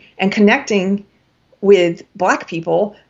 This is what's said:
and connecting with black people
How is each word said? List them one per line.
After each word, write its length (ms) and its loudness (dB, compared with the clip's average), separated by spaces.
and 120 -2
connecting 760 0
with 400 2
black 320 -2
people 480 -4